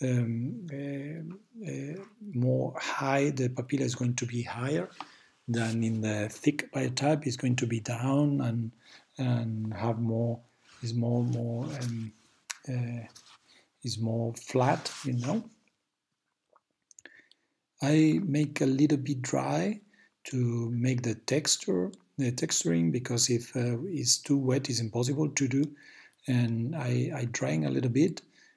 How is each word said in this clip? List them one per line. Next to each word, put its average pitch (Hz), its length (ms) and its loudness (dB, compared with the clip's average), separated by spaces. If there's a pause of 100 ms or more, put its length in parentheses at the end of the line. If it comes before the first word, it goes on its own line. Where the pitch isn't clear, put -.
um, 123 720 0
uh, 160 960 -8
uh, 143 340 -8 (300)
more 127 460 2
high. 139 520 2
The 131 180 0
papilla 123 320 -2
is 123 160 0
going 120 180 0
to 123 120 -4
be 120 160 -4
higher 139 460 -4 (600)
than 117 340 0
in 113 180 2
the 107 300 0
thick - 420 -2
biotype. 135 540 2
It's 120 100 -2
going 123 200 2
to 123 100 0
be 113 140 0
down 135 600 2
and, 117 300 -2 (480)
and 113 560 0
have 113 240 -2
more, 117 400 0 (440)
is 117 120 -4
more, 120 300 2
more, 120 400 -2
um, 120 480 -6 (560)
uh, 120 380 -4 (760)
is 113 160 -6
more 117 360 -2
flat, 135 580 0 (120)
you 127 100 -2
know. 135 300 -2 (2500)
I 156 420 6
make 147 360 0
a 143 60 2
little 139 320 4
bit 127 220 -2
dry 143 600 0 (440)
to 117 460 0
make 123 320 2
the 113 120 0
texture, - 800 0 (240)
the 123 160 0
texturing, 170 580 2
because 120 380 0
if, 117 260 0
uh, 120 300 0
it's 151 320 0
too 143 220 2
wet, 127 320 2
it's 117 100 0
impossible 123 480 0
to 139 180 0
do. 135 160 2 (640)
And 120 480 2
I, 123 400 0
I 123 160 -4
drying 147 360 0
a 135 40 0
little 131 200 2
bit, 156 320 2 (340)